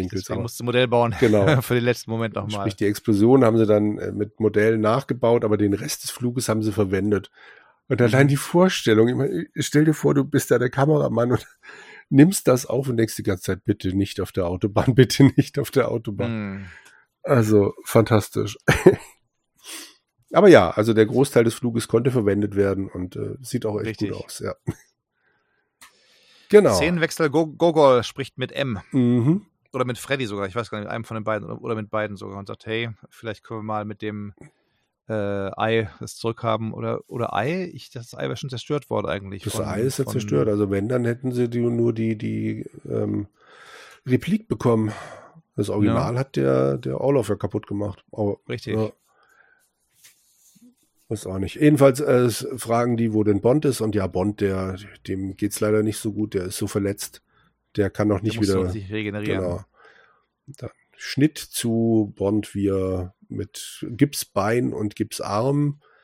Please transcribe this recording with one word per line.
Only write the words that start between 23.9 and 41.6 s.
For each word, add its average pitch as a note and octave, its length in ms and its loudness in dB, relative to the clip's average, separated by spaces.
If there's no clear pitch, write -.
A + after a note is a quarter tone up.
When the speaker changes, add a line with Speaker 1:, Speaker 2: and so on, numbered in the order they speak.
Speaker 1:
Richtig. G2+ 100 -4
Speaker 2:
gut G2 140 -10
aus, - 160 -16
ja. - 140 -8
<laughs> - 80 -6
Genau. F#3+ 280 8
Speaker 1:
Szenenwechsel, D#3+ 540 0
Go-, D#3+ 160 2
Gogol D3 480 4
spricht - 340 -12
mit B2+ 140 -6
M. B2+ 260 -4
Speaker 2:
Mhm. B2 540 2
Speaker 1:
Oder B2+ 120 -2
mit B2 140 -6
Freddy C3+ 280 -4
sogar, G2+ 200 -4
ich F#2+ 80 -8
weiß A#2 160 -6
gar G#2+ 80 -8
nicht, G#2 80 -10
mit - 60 -8
einem A2+ 120 -8
von A2+ 120 -10
den G#2+ 80 -8
beiden G#2+ 240 -4
oder, A2+ 120 -12
oder A#2+ 140 -6
mit G#2+ 160 -10
beiden G#2 260 -4
sogar G2 220 -14
und G2 80 -14
sagt, G#2 200 -16
„Hey, A2+ 240 -6
vielleicht - 320 -14
können A2+ 180 -12
wir G#2+ 40 -12
mal G#2+ 200 -6
mit G#2 160 -12
dem, G#2 320 -10
äh, A2+ 60 -6
Ei G#2 840 -2
das - 180 -14
zurückhaben.“ A2+ 560 -4
Oder, A2+ 360 -6
oder - 260 -6
Ei? E3 400 -4
Ich, - 160 -18
das A#2 240 -18
Ei - 80 -12
wäre C3 140 -6
schon C#3 140 -10
zerstört C3+ 400 -6
worden G#2+ 160 -2
eigentlich F#2+ 360 -8
Speaker 2:
Das G#2+ 120 -6
Speaker 1:
von, A2 100 -4
Speaker 2:
Ei G#2 180 -4
ist C3 160 -2
ja C3+ 60 -2
Speaker 1:
von A2+ 80 -10
Speaker 2:
zerstört. A2+ 360 -2
Also G#2 220 0
wenn, G2 180 -2
dann B2 160 0
hätten A#2+ 280 -4
sie B2 160 0
die, A#2+ 120 -4